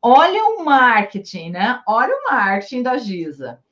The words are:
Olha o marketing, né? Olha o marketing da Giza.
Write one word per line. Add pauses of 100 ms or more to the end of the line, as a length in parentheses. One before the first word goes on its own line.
Olha (120)
o
marketing,
né?
Olha
o
marketing
da
Giza. (120)